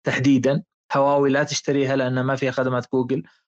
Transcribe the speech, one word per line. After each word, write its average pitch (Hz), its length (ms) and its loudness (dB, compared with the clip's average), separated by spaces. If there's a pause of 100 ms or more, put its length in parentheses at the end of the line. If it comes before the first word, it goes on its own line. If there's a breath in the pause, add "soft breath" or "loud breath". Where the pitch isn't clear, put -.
تحديدًا، 139 600 2 (340)
هواوي 143 320 2
لا 139 140 2
تشتريها 139 520 -2
لأن 127 260 -2
ما 131 140 -2
فيها 127 160 -2
خدمات 127 420 -2
جوجل، 131 300 -2 (240 soft breath)